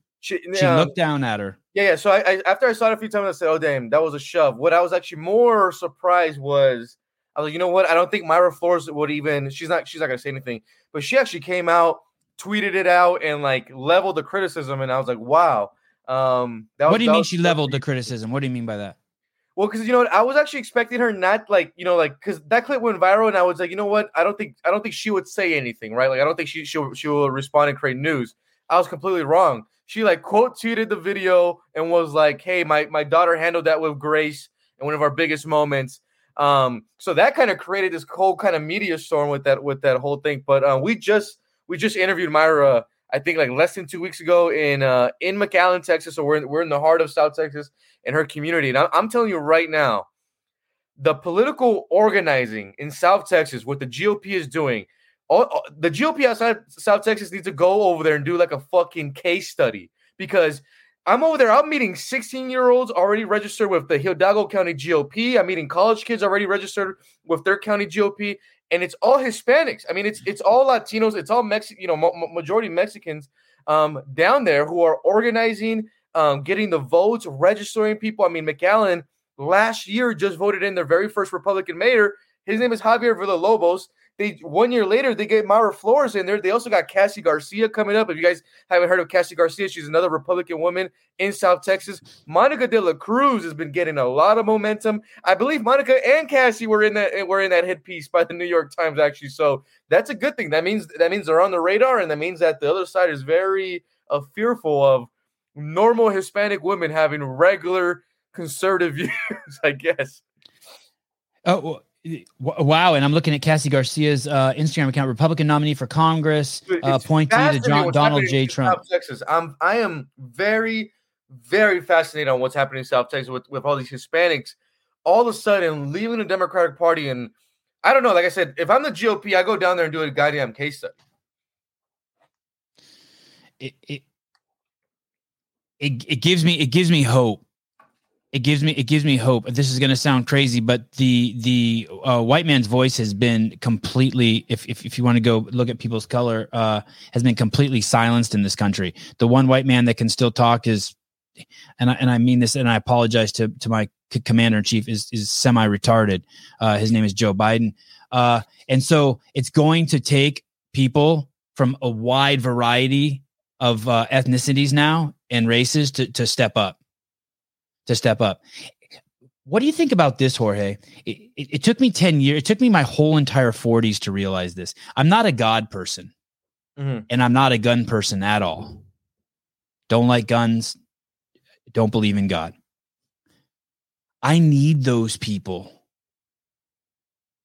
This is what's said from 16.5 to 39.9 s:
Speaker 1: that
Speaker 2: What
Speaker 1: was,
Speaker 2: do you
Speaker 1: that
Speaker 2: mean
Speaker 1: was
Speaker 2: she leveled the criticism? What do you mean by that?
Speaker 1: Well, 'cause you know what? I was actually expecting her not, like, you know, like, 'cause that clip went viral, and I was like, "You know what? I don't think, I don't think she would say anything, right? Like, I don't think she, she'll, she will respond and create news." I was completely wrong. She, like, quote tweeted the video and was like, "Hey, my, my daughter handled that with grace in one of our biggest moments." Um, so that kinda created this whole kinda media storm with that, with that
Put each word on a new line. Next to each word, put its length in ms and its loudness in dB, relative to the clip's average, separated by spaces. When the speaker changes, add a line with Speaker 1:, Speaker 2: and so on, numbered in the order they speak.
Speaker 1:
that 80 0
Speaker 2:
What 80 4
Speaker 1:
was, 60 2
Speaker 2:
do 40 0
you 60 2
Speaker 1:
that 20 4
Speaker 2:
mean 80 4
Speaker 1:
was 80 -2
Speaker 2:
she 100 -6
leveled 360 0
the 80 -4
criticism? 500 -6
What 80 -4
do 80 -6
you 60 -6
mean 120 -8
by 120 -8
that? 200 -12
Speaker 1:
Well, 120 0
'cause 140 -8
you 100 -4
know 80 4
what? 120 2
I 120 4
was 120 -2
actually 240 0
expecting 400 -4
her 140 0
not, 340 0
like, 280 0
you 100 -14
know, 100 2
like, 240 0
'cause 280 -8
that 180 0
clip 160 -2
went 180 -2
viral, 280 4
and 100 0
I 60 4
was 160 0
like, 100 -4
"You 60 -10
know 100 -6
what? 300 -2
I 80 2
don't 120 0
think, 300 -12
I 60 2
don't 100 0
think 140 -10
she 160 -6
would 160 -4
say 260 -4
anything, 400 -6
right? 160 2
Like, 100 -2
I 40 2
don't 120 0
think 140 -8
she, 160 -12
she'll, 300 -6
she 120 -10
will 220 2
respond 400 0
and 80 -6
create 200 -4
news." 360 -4
I 120 2
was 80 0
completely 340 -4
wrong. 440 2
She, 180 -6
like, 200 0
quote 340 0
tweeted 320 -4
the 60 -2
video 640 2
and 160 -4
was 220 0
like, 280 2
"Hey, 220 -2
my, 240 0
my 160 -2
daughter 340 2
handled 280 -2
that 140 2
with 200 -4
grace 500 -4
in 80 -8
one 80 -4
of 80 -2
our 80 2
biggest 340 -2
moments." 560 -2
Um, 480 2
so 160 -6
that 220 4
kinda 200 2
created 380 -4
this 160 -12
whole 260 0
kinda 240 -2
media 380 -6
storm 320 -2
with 140 -4
that, 200 0
with 200 -6
that 140 2